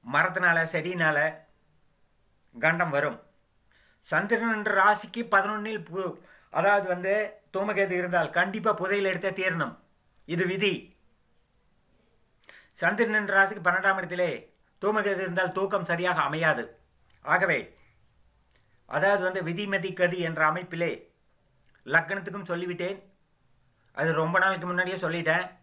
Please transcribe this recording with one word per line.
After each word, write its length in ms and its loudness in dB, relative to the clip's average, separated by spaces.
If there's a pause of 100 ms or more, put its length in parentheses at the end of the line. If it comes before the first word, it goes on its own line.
மரத்தினால 520 2 (160)
செடியினால 440 0 (1400)
கண்டம் 400 2
வரும். 220 0 (920)
சந்திரன் 460 0
என்ற 240 -4
ராசிக்கு 420 2 (120)
பதினொன்னில் 560 0
பு-, 260 -6 (440)
அதாவது 340 2
வந்து 200 -2 (420)
தூமகேது 440 0
இருந்தால் 380 0
கண்டிப்பா 420 0
புதையல் 300 0
எடுத்தே 280 -2
தீரணும், 380 -2 (520)
இது 240 -2
விதி. 200 0 (2000)
சந்திரன் 380 2
என்ற 180 -2
ராசிக்கு 300 2
பன்னெண்டாம் 340 2
இடத்திலே 280 -2 (520)
தூமகேது 440 0
இருந்தால் 320 -2
தூக்கம் 340 -2
சரியாக 380 0
அமையாது. 360 0 (600)
ஆகவே 340 2 (1300)
அதாவது 380 2
வந்து 220 -2
விதிமதி 500 -2
கதி 180 2 (100)
என்ற 220 -2
அமைப்பிலே 420 -2 (960)
லக்னத்துக்கும் 680 -2
சொல்லிவிட்டேன், 460 -4 (1000)
அது 100 0 (120)
ரொம்ப 220 0
நாளுக்கு 260 0
முன்னாடியே 340 -2
சொல்லிட்டேன். 420 0 (180)